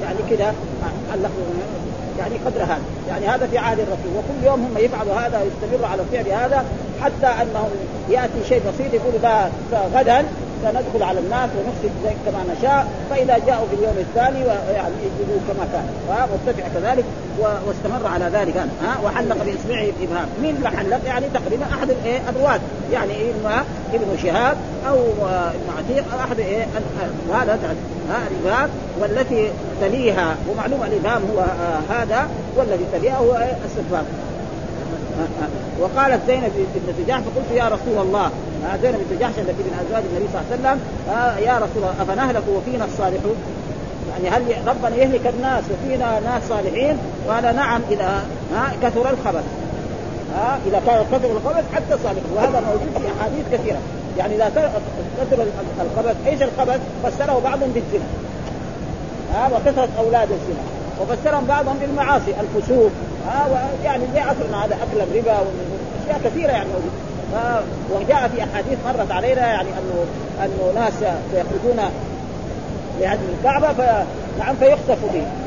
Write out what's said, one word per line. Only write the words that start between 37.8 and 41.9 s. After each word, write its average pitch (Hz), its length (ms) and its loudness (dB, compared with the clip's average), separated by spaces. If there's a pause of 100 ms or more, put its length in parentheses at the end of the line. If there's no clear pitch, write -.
الله،'" 190 200 2
آه، - 560 -4
زينب 240 160 2 (120)
بنت 185 100 -2
جحش 226 180 0
التي 180 240 -2
من 180 240 -2
أزواج 220 240 0
النبي 190 220 0
صلى 185 80 -2
الله - 100 -6
عليه 247 100 -2
وسلم: 269 200 2 (360)
آه، 233 220 2
"يا 233 180 4
رسول 208 260 0
الله، 185 200 0